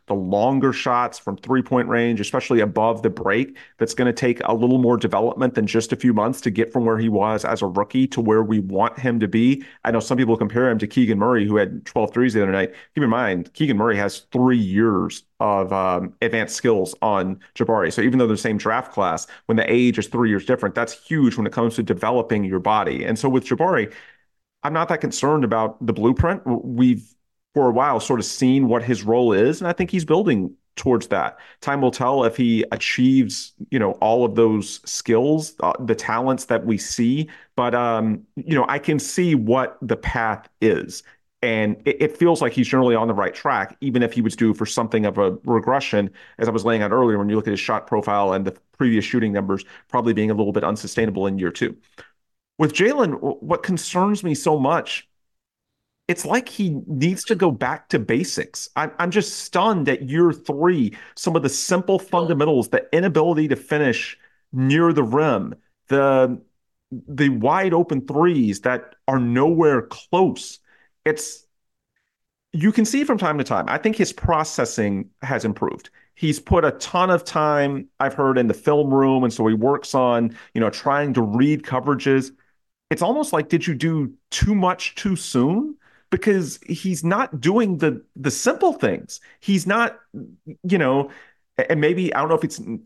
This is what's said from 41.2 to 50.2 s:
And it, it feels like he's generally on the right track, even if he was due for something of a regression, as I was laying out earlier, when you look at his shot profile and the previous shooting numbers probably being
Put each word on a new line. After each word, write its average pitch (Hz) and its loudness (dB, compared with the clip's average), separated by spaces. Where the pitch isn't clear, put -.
And 107 0
it, - 0
it 151 -2
feels 165 4
like 120 0
he's 120 0
generally 127 4
on 113 0
the 110 0
right 98 -2
track, 113 -2
even 127 0
if 117 0
he 127 -2
was 107 0
due 113 2
for 110 -2
something 113 -2
of 101 -2
a 98 0
regression, 110 0
as 113 -2
I - -2
was 107 -2
laying 113 2
out 104 0
earlier, 117 2
when 101 0
you 107 0
look 107 -2
at 110 -2
his 98 -4
shot 107 -4
profile 101 0
and 98 -2
the 95 -6
previous 113 2
shooting 113 0
numbers 98 -2
probably 117 0
being 107 0